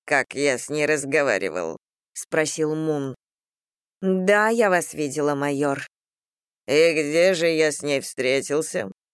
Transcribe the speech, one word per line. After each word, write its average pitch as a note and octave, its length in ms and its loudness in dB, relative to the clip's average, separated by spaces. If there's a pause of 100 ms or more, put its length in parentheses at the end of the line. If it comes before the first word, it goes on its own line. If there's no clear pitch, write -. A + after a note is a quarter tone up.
как C3+ 300 0
я C3+ 220 0
с - 120 -10
ней D3 160 -2
разговаривал?» A2+ 920 -2 (360)
спросил D#3 640 -2
Мун. D3 400 -4 (880)
«Да, F#3+ 480 2
я A3+ 200 4
вас F3 240 0
видела, D3 400 -2
майор». C#3+ 540 -2 (800)
«И D#3+ 240 6
где D#3+ 420 2
же E3+ 140 0
я D#3 240 2
с - 100 -8
ней C#3+ 200 -2
встретился?» C#3 880 -2 (220)